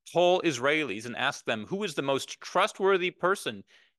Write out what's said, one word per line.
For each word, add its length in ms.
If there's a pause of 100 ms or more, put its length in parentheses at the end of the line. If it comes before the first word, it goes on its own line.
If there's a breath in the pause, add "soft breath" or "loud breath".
(120)
poll 300
Israelis 640
and 120
ask 280
them, 220
"Who 160
is 140
the 60
most 380
trustworthy 680
person 540 (340 soft breath)